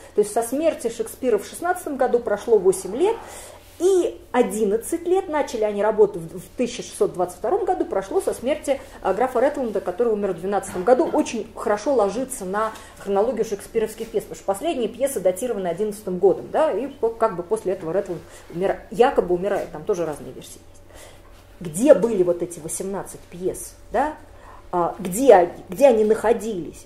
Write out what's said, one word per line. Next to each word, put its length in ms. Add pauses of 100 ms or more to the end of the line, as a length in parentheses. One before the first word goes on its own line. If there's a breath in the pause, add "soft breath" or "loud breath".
(160 loud breath)
То 60
есть 120
со 100
смерти 460
Шекспира 480
в 80
шестнадцатом 520
году 220
прошло 380
восемь 380
лет, 200 (640 loud breath)
и 420 (100)
одиннадцать 760
лет 220
начали 340
они 180
работу 380
в, 200
в 40 (120)
тысяча 280
шестьсот 300
двадцать 240
втором 280
году, 200
прошло 360
со 120
смерти, 460 (220 loud breath)
а, 120
графа 260
Ретланда, 420
который 320
умер 200
в 80
двенадцатом 420
году. 280
Очень 440
хорошо 380
ложится 520
на 260 (280 loud breath)
хронологию 460
шекспировских 640
пьес, 140
потому 120
что 100
последняя 420
пьеса 320
датирована 500
одиннадцатым 500
годом, 320
да, 200
и 160
по-, 220
как 260
бы 80
после 300
этого 180
Ретланд 300 (320 loud breath)
умира-, 260 (120)
якобы 440
умирает, 360
там 120
тоже 220
разные 280
версии 260 (100)
есть. 120 (800 loud breath)
Где 340
были 300
вот 200
эти 160
восемнадцать 600 (100)
пьес, 420 (180)
да? 220 (580 loud breath)
А, 280
где 340
они, 180 (160)
где 200
они 160
находились, 840